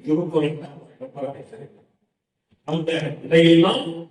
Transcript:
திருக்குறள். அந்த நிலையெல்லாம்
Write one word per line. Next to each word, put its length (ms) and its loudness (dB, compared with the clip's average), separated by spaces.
திருக்குறள். 520 -2
அந்த 220 -4
நிலையெல்லாம் 640 4